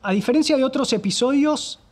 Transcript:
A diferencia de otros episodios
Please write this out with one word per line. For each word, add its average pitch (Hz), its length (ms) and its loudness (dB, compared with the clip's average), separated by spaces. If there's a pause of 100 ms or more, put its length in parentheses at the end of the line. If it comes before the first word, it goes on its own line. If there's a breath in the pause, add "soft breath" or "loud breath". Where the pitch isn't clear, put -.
A 196 120 -2
diferencia 269 420 2
de 262 80 2
otros 262 300 -2
episodios 269 840 0 (120)